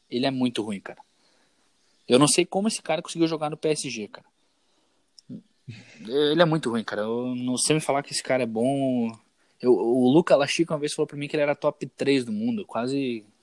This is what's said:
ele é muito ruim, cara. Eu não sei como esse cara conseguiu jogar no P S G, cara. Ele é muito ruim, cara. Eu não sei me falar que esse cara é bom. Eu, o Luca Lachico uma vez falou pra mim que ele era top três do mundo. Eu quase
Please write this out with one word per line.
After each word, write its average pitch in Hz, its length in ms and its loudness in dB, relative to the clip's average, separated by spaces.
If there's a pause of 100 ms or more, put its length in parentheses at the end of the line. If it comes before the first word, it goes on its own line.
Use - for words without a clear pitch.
ele 123 160 -2
é 135 60 0
muito 123 320 -2
ruim, 101 180 -8
cara. - 180 -16 (1080)
Eu 123 100 6
não 143 100 6
sei 175 180 2
como 202 220 -2
esse - 140 -4
cara 165 200 -4
conseguiu 165 260 0
jogar 156 220 -4
no 151 80 -10
P 160 120 -2
S 147 200 -2
G, 110 180 -8
cara. - 180 -20 (1800)
Ele 147 320 2
é 175 60 8
muito 156 240 0
ruim, 113 140 0
cara. 104 180 -4
Eu 123 340 -4
não 123 220 -4
sei 147 180 2
me 156 60 0
falar 143 220 0
que - 100 -20
esse - 80 -6
cara 131 220 0
é - 20 -2
bom. 123 680 -2 (480)
Eu, 123 140 4
o 117 380 2
Luca 170 240 6
Lachico 143 360 0
uma 151 80 -4
vez 147 140 -4
falou 147 140 -2
pra 147 100 -16
mim 143 100 -6
que - 80 -6
ele 151 60 0
era 143 140 0
top - 320 -4
três 139 360 0
do 117 80 -8
mundo. 107 300 -2
Eu 92 60 -12
quase 123 580 -4 (180)